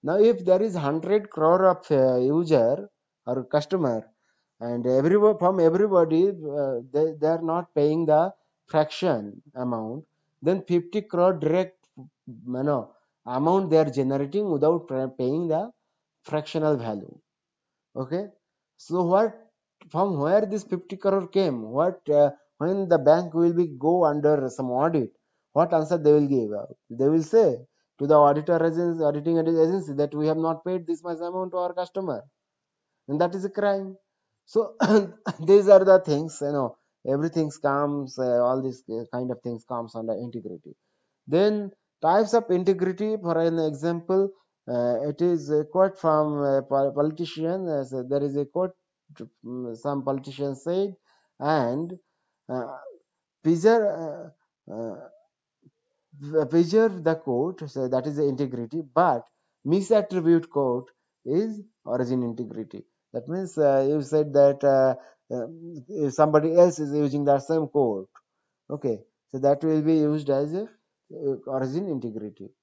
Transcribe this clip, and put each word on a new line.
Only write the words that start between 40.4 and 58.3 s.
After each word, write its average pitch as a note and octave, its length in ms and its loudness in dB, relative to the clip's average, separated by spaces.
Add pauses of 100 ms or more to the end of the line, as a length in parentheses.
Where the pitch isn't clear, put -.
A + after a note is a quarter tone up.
Then G3+ 440 0 (300)
types G3+ 320 2
of A3+ 160 0
integrity, F#3 720 0
for E3+ 160 -2
an E3 220 0
example, E3+ 720 -2 (400)
uh, B2 380 -2
it C#3+ 120 -6
is E3+ 280 0
a D3+ 160 0
quote F#3+ 340 0
from D3+ 420 2
a C3+ 200 0
pol-, C#3 320 0
politician. D#3+ 760 -4
Uh, D3 160 -4
so C3 200 -8
there C#3 200 -2
is C#3+ 140 -4
a C#3+ 80 -2
quote, F3+ 260 -4 (760)
um, B2 300 -10
some C#3 280 -6
politician C#3 520 -6
said, F#3 400 -4 (460)
and, D3+ 580 -2 (480)
uh, B2+ 300 -8 (640)
preserve, E3+ 880 0 (380)
uh, - 40 -14
uh, - 1700 -8
preserve F3 580 2
the D#3+ 120 2
quote, D#3 540 -4
so C3 200 -4
that C3 180 -2
is D3 80 -6
the D3+ 80 -2
integrity, C3 580 -4 (120)